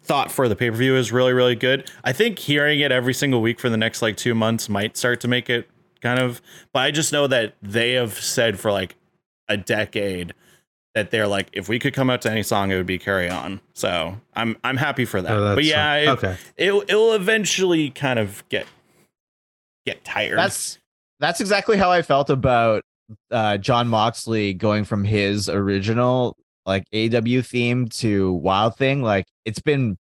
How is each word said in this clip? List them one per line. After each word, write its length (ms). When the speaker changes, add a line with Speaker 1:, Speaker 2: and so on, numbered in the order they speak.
Speaker 1:
thought 300
for 160
the 80
pay-per-view 400
is 160
really, 200
really 240
good. 340
I 80
think 260
hearing 420
it 120
every 220
single 280
week 180
for 100
the 80
next, 240
like, 160
two 160
months 340
might 300
start 220
to 80
make 200
it 200
kind 160
of, 240
but 60
I 100
just 220
know 140
that 360
they 300
have 220
said 460
for, 120
like, 240
a 80
decade 760
that 180
they're 160
like, 240
"If 160
we 100
could 160
come 160
out 120
to 80
any 120
song, 300
it 40
would 100
be 120
Carry 300
On." 320
So 420
I'm, 300
I'm 120
happy 280
for 180
that. 80
Speaker 2:
Oh, 100
Speaker 1:
But 60
Speaker 2:
that's 120
Speaker 1:
yeah, 260
Speaker 2:
fun. 80
Speaker 1:
it, 60
Speaker 2:
Okay. 180
Speaker 1:
it, 340
it 60
will 160
eventually 760
kind 280
of 300
get, 180
get 180
tired. 340
Speaker 3:
That's, 400
that's 220
exactly 360
how 140
I 120
felt 280
about, 520
uh, 280
Jon 300
Moxley 680
going 300
from 200
his 440
original, 880
like, 260
A 120
E 40
W 340
theme 460
to 440
Wild 440
Thing. 260
Like, 240
it's 160
been 420